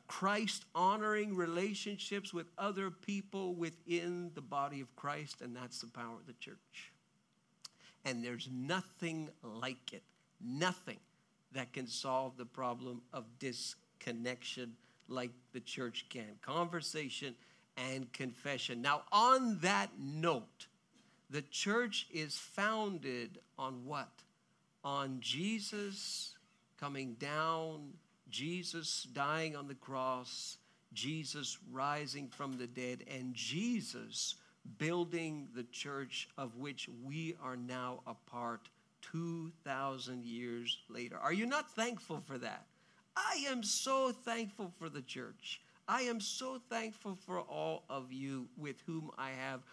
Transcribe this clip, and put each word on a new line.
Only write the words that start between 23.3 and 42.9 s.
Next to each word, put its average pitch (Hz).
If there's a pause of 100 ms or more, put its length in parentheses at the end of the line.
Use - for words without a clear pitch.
on 131
what? 139 (720)
On 139
Jesus 202 (420)
coming 135
down, 151 (360)
Jesus 160
dying 151
on 143
the 139
cross, 131 (360)
Jesus 139 (140)
rising 139
from 135
the 123
dead, 123
and 127
Jesus 127 (420)
building 160
the 123
church 139 (100)
of 120
which 139 (140)
we 156
are 131
now 123
a 120 (160)
part 117 (340)
two 165 (120)
thousand 131
years 120 (100)
later. 120
Are 147
you 214
not 294
thankful 220
for 135
that? 104 (500)